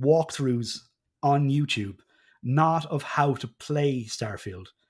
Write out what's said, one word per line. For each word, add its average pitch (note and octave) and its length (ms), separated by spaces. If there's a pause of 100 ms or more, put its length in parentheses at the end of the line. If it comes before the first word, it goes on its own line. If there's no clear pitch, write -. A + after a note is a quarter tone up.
walkthroughs C3+ 800 (440)
on C#3+ 280
YouTube, A2+ 480 (440)
not D#3 440
of D3 160
how C#3+ 320
to A#2+ 140
play C#3+ 560
Starfield, G2 640 (220)